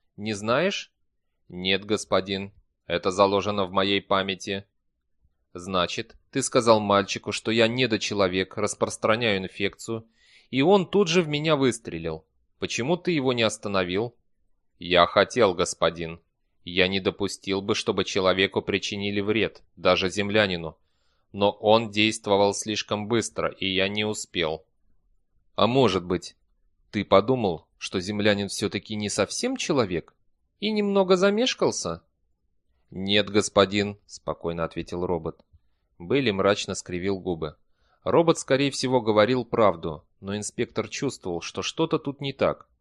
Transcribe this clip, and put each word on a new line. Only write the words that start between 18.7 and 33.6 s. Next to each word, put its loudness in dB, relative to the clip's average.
вред, -2
даже 2
землянину. -2
Но 2
он 2
действовал 2
слишком -6
быстро, -2
и -8
я 2
не -2
успел». -4
«А 4
может 2
быть, -6
ты -2
подумал, 2
что -6
землянин 0
все-таки -6
не -4
совсем -2
человек -2
и -2
немного 2
замешкался?» 0
«Нет, 0
господин», 2